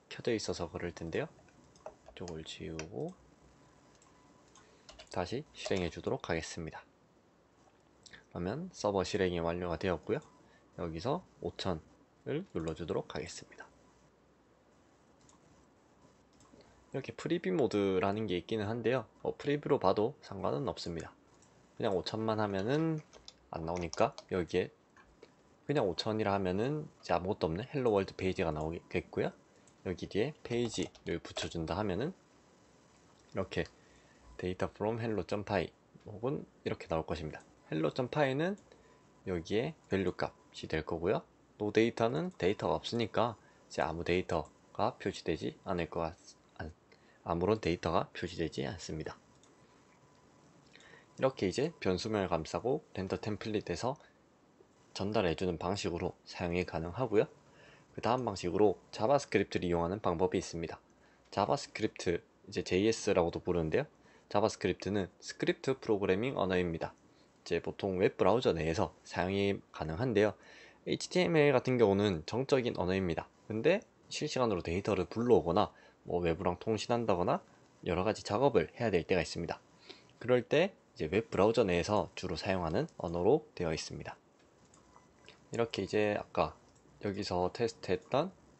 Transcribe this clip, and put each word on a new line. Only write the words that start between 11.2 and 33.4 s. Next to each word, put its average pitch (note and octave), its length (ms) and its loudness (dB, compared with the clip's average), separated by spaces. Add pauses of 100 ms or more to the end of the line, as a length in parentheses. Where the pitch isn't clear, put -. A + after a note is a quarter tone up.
오천을 F2 400 -4 (720)
눌러주도록 E2 640 -4
하겠습니다. - 520 -12 (3250)
이렇게 C3+ 180 -6
프리뷰 F3 400 -2
모드라는 G2+ 760 2
게 F2+ 100 0
있기는 G#2 280 -2
한데요. A2+ 420 0 (160)
어, - 120 -2
프리뷰로 C#3+ 440 0
봐도 G#2 420 4
상관은 G#2 480 -2
없습니다. E2 440 -8 (640)
그냥 G#2 220 0
오천만 A2 420 -2
하면은 C3 600 0 (540)
안 E2 100 -6
나오니까 E2+ 500 0 (160)
여기에 F#2 400 -2 (960)
그냥 C#3 200 2
오천이라 G#2 460 0
하면은 G#2+ 560 0 (100)
이제 - 140 -2
아무것도 F2+ 320 0
없는 F2 260 -2
헬로 B2+ 200 2
월드 G2 240 2
페이지가 F#2 340 0
나오겠고요. E2 840 -2 (540)
여기 F#2 220 -4
뒤에 B2 340 0
페이지를 A2+ 800 -4
붙여준다 E2 560 -6
하면은 G#2+ 360 -2 (1200)
이렇게 F#2 300 -2 (760)